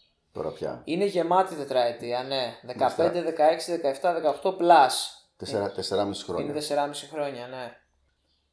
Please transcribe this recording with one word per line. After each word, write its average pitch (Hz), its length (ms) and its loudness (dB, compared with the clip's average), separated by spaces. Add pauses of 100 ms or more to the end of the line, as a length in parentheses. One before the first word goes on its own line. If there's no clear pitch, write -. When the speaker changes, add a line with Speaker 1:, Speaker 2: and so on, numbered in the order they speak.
(320)
Speaker 1:
τώρα 78 200 -6
πια. 80 340 -8
Speaker 2:
Είναι 180 200 -2
γεμάτη 180 500 2
τετραετία, 123 680 -2
ναι. 135 120 -4
Speaker 1:
Μάλιστα. 120 320 -6
Speaker 2:
Δεκαπέντε, 160 540 0
δεκαέξι, 160 500 2
δεκαεφτά, 165 420 0
δεκαοχτώ 160 460 -2
plus. 165 320 8 (460)
Speaker 1:
Τεσσερα-, 101 260 -4
Speaker 2:
Είναι 101 120 -2
Speaker 1:
τεσσεράμιση 98 480 -2
χρόνια. 90 220 -4
Speaker 2:
Είναι 139 80 -6
τεσσεράμιση 143 520 -4
χρόνια, 139 420 -8
ναι. 127 240 -12 (800)